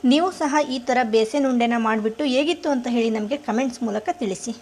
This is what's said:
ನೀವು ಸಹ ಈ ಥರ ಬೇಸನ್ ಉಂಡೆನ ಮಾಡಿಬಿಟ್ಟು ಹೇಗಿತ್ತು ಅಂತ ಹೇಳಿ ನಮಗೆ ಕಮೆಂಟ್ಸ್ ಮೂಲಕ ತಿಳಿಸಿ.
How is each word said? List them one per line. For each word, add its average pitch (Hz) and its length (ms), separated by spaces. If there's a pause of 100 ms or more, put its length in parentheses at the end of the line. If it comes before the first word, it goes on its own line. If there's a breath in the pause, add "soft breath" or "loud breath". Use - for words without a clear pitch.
ನೀವು 311 260
ಸಹ 302 240 (140)
ಈ 254 100
ಥರ 247 240
ಬೇಸನ್ 226 480
ಉಂಡೆನ 240 260
ಮಾಡಿಬಿಟ್ಟು 220 460
ಹೇಗಿತ್ತು 294 460
ಅಂತ 262 180
ಹೇಳಿ 233 220
ನಮಗೆ 220 280
ಕಮೆಂಟ್ಸ್ 247 460
ಮೂಲಕ 214 280
ತಿಳಿಸಿ. 220 500